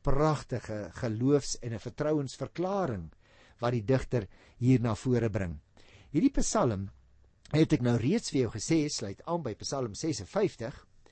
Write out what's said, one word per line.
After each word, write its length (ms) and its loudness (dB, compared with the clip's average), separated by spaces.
pragtige 920 0
geloofs- 640 0
en 140 -8
'n 40 -6
vertrouensverklaring 1300 -4
wat 140 0
die 120 -2
digter 420 2
hier 240 4
na 140 0
vore 360 2
bring. 300 -4
Hierdie 200 2
Psalm, 600 0
het 220 4
ek 100 2
nou 140 4
reeds 340 0
vir 100 2
jou 100 2
gesê, 380 0
sluit 380 -8
aan 160 -4
by 120 -6
Psalm 400 -6
sesenvyftig, 920 -4